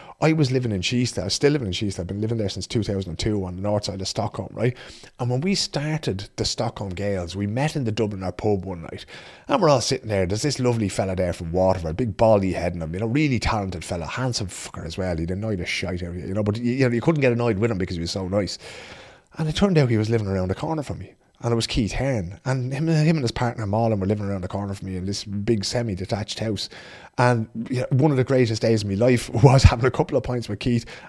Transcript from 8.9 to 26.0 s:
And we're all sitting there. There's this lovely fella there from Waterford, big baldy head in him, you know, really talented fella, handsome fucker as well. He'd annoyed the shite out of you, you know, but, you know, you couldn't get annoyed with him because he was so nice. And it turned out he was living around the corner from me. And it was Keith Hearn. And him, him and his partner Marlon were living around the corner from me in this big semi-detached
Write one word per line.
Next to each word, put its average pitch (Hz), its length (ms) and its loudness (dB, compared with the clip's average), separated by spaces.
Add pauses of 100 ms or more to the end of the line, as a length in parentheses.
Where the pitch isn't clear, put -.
And 269 120 2
we're 165 60 6
all 135 140 6
sitting - 260 -2
there. 98 180 2
There's 101 180 -2
this 143 160 0
lovely 117 280 2
fella 95 300 -2
there 90 160 0
from 82 180 -8
Waterford, 90 460 2
big 120 180 -2
baldy 104 380 6
head 87 200 -2
in 85 80 -6
him, 80 120 -6
you 92 80 -6
know, 113 60 -2
really 135 300 2
talented 95 460 -2
fella, 85 220 -6
handsome 120 420 -4
fucker - 380 -12
as 80 120 -10
well. 92 200 -2
He'd 85 120 -2
annoyed 101 300 -2
the 85 60 -6
shite 90 380 -4
out 87 80 -6
of 90 40 -8
you, 87 120 -8
you 92 60 -4
know, 104 80 0
but, 104 160 0
you 123 300 2
know, 120 80 0
you 117 60 0
couldn't 156 200 2
get 127 120 6
annoyed 117 260 0
with 113 100 2
him 104 80 -2
because 90 200 -4
he 82 40 -4
was 82 100 -4
so 95 180 -4
nice. 98 280 -2 (800)
And 160 120 -2
it 151 80 -4
turned 190 200 4
out 135 120 4
he 113 80 4
was 107 120 2
living 110 180 2
around 92 200 0
the 92 80 0
corner 156 280 -4
from - 160 -8
me. - 160 -16 (260)
And 117 100 0
it 117 40 2
was 113 120 0
Keith 107 240 0
Hearn. 110 540 -2
And 127 280 -2
him, 156 140 -2
him 160 300 4
and 139 60 -2
his 113 60 2
partner 117 380 -2
Marlon 110 320 2
were 95 80 0
living 104 180 0
around 98 160 -4
the 90 60 -6
corner 98 260 -4
from 95 140 -10
me 92 80 -6
in 90 100 -4
this 98 180 -4
big 104 420 0
semi-detached 104 720 -4